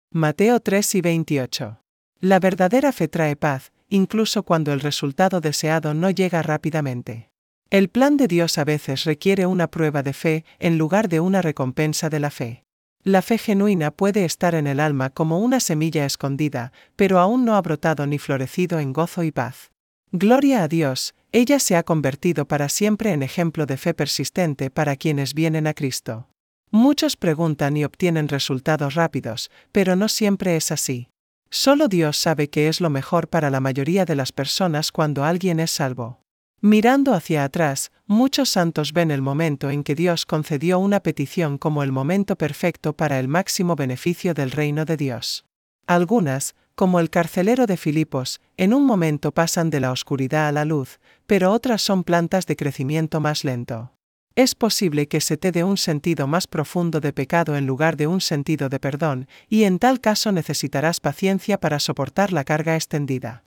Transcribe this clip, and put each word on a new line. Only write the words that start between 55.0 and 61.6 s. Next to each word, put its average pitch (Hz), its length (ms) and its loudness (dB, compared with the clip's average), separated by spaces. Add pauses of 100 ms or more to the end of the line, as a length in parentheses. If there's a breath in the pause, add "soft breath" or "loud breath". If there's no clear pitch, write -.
que 156 140 -2
se 156 160 0
te 185 160 0
dé 170 100 0
un 190 140 2
sentido 151 500 -2
más 165 220 -2
profundo 165 500 -2
de 139 140 -2
pecado 156 440 0
en 139 100 0
lugar 147 300 0
de 147 120 0
un 185 120 0
sentido 143 480 -2
de 135 120 -4
perdón, 139 480 -4 (200 soft breath)
y 220 140 4
en 185 160 4
tal 254 220 2
caso 214 320 0
necesitarás 151 640 -2
paciencia 190 640 -2